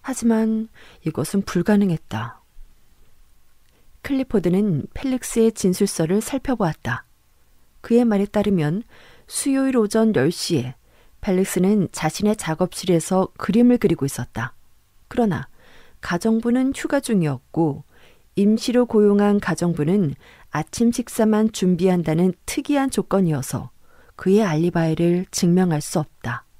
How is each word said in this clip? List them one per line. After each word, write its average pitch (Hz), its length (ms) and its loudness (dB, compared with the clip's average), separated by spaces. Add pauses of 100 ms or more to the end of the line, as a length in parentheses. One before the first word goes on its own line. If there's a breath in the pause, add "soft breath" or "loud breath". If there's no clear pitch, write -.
하지만 220 680 0 (360 loud breath)
이것은 196 360 -2
불가능했다. 175 1000 -2 (1600)
클리포드는 202 920 0
펠릭스의 233 580 0
진술서를 190 720 0
살펴보았다. 214 840 -4 (760)
그의 240 240 2
말에 208 200 2
따르면 202 580 0 (440 soft breath)
수요일 269 500 -2
오전 220 380 2
열 135 160 2
시에 131 440 -4 (460 soft breath)
펠릭스는 190 720 0
자신의 208 460 -2
작업실에서 180 1000 0
그림을 240 420 4
그리고 165 260 2
있었다. 117 480 -8 (540)
그러나 202 420 -2 (520 soft breath)
가정부는 233 720 0
휴가 294 240 -2
중이었고 156 840 -2 (520 soft breath)
임시로 220 500 2
고용한 208 540 4
가정부는 170 760 0 (380 loud breath)
아침 233 400 -2
식사만 220 600 0
준비한다는 180 840 2 (120)
특이한 277 460 -2
조건이어서 156 800 -2 (440 soft breath)
그의 202 280 2
알리바이를 170 880 0
증명할 175 500 2
수 - 180 -4
없다. - 460 -8 (140)